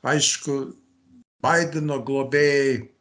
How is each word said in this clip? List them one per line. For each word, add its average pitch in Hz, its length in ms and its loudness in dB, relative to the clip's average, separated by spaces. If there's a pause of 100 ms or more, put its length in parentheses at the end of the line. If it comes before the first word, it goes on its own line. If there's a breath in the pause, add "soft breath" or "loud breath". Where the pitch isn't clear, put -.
Aišku, 139 560 -2 (840)
Bideno 151 560 0
globėjai 135 840 2 (180)